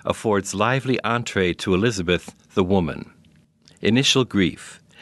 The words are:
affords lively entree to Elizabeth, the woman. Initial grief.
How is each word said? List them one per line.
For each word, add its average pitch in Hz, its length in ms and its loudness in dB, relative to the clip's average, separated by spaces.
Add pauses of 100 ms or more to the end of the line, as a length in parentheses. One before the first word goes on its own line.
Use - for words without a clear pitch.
affords 101 480 -2
lively 120 500 0
entree 107 500 0
to - 200 -2
Elizabeth, 92 640 0 (180)
the 101 100 2
woman. 131 480 -2 (720)
Initial 127 420 2
grief. - 580 -2 (200)